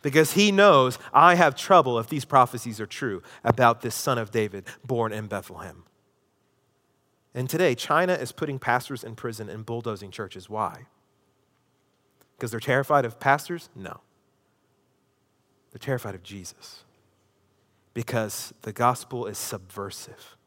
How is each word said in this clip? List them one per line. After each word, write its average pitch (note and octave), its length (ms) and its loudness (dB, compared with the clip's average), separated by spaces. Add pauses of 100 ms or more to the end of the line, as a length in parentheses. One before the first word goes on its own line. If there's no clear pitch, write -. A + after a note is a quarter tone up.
Because D3 320 2
he G3+ 200 4
knows, D#3 440 6 (160)
"I E3+ 220 8
have D#3+ 200 4
trouble B2+ 440 4
if A2+ 80 -6
these B2+ 160 -6
prophecies A#2+ 560 2
are G#2+ 60 -6
true G2+ 360 -8 (220)
about A#2 380 4
this A#2 140 -6
Son C3 220 -2
of G#2+ 140 -8
David G2+ 340 -4 (200)
born A#2 260 -4
in G#2+ 160 -10
Bethlehem." F#2 560 -12 (1500)
And B2+ 160 -6
today, E3 260 2
China F3+ 380 0
is B2+ 180 -6
putting D3 260 -6
pastors B2 460 -2
in A2+ 120 -14
prison A2 320 -10
and G#2+ 180 -12
bulldozing A2 460 -8
churches. F#2+ 380 -16
Why? G#2+ 380 -8 (1500)
'Cause A#2+ 120 -8
they're A2+ 80 -8
terrified C#3 460 0
of A2+ 140 -10
pastors? D3 560 -2
No. - 260 -16 (1700)
They're A#2 80 -20
terrified A2+ 360 -6
of F2+ 80 -20
Jesus. - 600 -20 (1120)
Because A2+ 600 -6 (100)
the A2 100 4
gospel B2 540 0
is G#2 100 -12
subversive. - 1000 -12 (120)